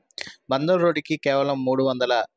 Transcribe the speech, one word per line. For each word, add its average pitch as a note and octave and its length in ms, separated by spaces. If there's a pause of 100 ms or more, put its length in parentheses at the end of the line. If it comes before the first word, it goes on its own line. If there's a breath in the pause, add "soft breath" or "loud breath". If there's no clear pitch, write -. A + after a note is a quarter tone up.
(500 loud breath)
బందర్ D#3 340
రోడ్డుకి D#3 340
కేవలం C#3 480
మూడు C3 220
వందల B2 260 (240)